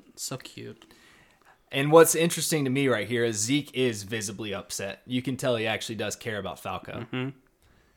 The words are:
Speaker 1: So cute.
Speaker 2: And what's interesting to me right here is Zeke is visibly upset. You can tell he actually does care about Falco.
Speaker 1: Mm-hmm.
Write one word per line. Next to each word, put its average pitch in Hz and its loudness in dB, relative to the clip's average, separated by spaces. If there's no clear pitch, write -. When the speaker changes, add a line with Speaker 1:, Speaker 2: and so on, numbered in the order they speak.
Speaker 1:
So - -8
cute. - -16
Speaker 2:
And 139 2
what's 160 10
interesting 160 0
to 127 0
me 139 2
right 107 2
here 117 0
is 113 0
Zeke 135 0
is 120 0
visibly 104 -6
upset. - -8
You 123 -2
can 127 -4
tell 127 0
he 110 -2
actually 110 -4
does 104 -6
care 110 -8
about 95 -8
Falco. 92 -10
Speaker 1:
Mm-hmm. 127 -4